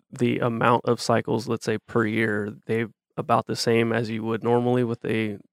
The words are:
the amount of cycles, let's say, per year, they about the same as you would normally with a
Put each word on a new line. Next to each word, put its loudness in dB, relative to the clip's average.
the 0
amount 2
of 0
cycles, 0
let's -4
say, -2
per 0
year, -2
they -2
about 0
the -6
same 2
as -2
you -6
would -4
normally 2
with -4
a -2